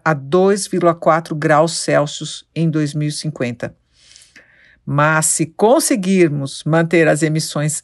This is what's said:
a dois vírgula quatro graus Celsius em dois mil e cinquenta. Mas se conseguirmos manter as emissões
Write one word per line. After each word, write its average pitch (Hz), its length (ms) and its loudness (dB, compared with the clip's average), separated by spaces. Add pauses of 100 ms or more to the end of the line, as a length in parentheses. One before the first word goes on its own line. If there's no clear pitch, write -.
a 160 80 2
dois 185 540 0
vírgula 175 280 0
quatro 165 400 0
graus 156 380 2
Celsius 151 720 -4 (100)
em 165 140 0
dois 151 240 -2
mil 151 160 -4
e 151 40 -4
cinquenta. 120 600 -8 (1120)
Mas 151 400 0
se - 220 -2
conseguirmos 190 1200 0
manter 165 440 2
as 156 140 2
emissões 156 600 -4